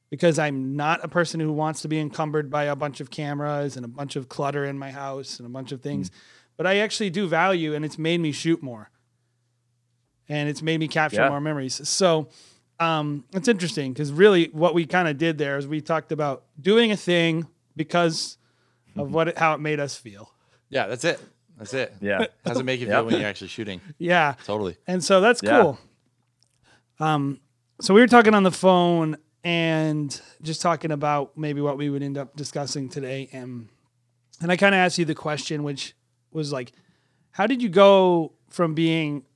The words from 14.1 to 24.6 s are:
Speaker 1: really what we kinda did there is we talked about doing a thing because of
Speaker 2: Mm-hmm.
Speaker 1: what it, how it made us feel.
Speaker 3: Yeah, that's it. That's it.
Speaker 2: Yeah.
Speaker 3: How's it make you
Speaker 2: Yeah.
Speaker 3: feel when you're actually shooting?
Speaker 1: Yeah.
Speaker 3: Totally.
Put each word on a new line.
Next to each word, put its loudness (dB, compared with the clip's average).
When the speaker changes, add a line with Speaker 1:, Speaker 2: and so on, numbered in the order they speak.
Speaker 1:
really 6
what 2
we 2
kinda 0
did -2
there -2
is -8
we -4
talked -4
about -4
doing 4
a 0
thing 0
because -2
of -6
Speaker 2:
Mm-hmm. -8
Speaker 1:
what 2
it, -6
how 2
it -6
made -2
us -6
feel. -20
Speaker 3:
Yeah, 0
that's -6
it. 0
That's -12
it. -4
Speaker 2:
Yeah. -2
Speaker 3:
How's -2
it -2
make -2
you -4
Speaker 2:
Yeah. 2
Speaker 3:
feel 2
when 0
you're -2
actually -8
shooting? -10
Speaker 1:
Yeah. 2
Speaker 3:
Totally. -4